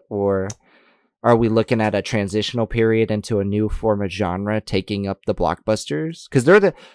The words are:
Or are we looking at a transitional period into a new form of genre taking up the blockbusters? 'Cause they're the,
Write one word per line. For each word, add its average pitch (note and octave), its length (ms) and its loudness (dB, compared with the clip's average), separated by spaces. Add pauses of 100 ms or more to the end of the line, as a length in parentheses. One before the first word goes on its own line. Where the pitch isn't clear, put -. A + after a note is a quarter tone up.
Or G2 380 0 (760)
are A#2 120 6
we A2+ 140 4
looking A2+ 320 2
at G#2+ 140 0
a G2 80 0
transitional G#2+ 640 -2
period A2+ 440 2
into G#2 280 -2
a G2 60 0
new G#2 240 0
form G#2 320 -2
of G2 100 -4
genre G2+ 500 -2
taking G2+ 460 -4
up - 180 -8
the G#2 100 -2
blockbusters? C#3+ 960 -4
'Cause C3 160 2
they're F#3+ 140 8
the, F#3+ 140 2 (220)